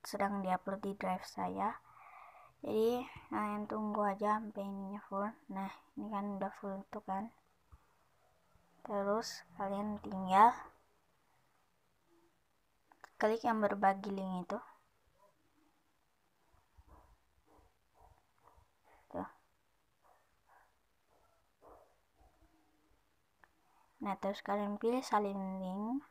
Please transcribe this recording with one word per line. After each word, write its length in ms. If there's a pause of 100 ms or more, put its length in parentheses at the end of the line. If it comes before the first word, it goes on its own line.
sedang 400
diupload 400
di 160
drive 320
saya. 480 (880)
Jadi, 400 (240)
kalian 400
tunggu 320
aja 400
sampai 240
ininya 400
full. 240 (240)
Nah, 160 (240)
ini 160
kan 320
udah 160
full 320
tuh 160
kan. 240 (1500)
Terus 640 (160)
kalian 400
tinggal 560 (2750)
klik 240
yang 160
berbagi 480
link 400
itu. 80 (4000)
Tuh. 160 (4000)
Nah, 160
terus 240
kalian 400
pilih 240
salin 560
link. 500